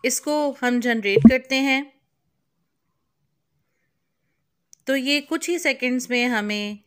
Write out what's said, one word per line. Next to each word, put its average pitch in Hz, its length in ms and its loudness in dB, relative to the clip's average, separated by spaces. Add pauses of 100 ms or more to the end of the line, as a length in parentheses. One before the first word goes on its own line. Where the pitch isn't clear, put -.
इसको 294 560 -2
हम 247 200 0
जनरेट 220 380 2 (100)
करते 254 260 0
हैं। 269 440 -2 (3000)
तो 269 80 0
ये 277 260 0
कुछ 320 280 -6
ही 349 100 -2
सेकंड्स 254 520 -2
में 247 140 0
हमें 208 600 -4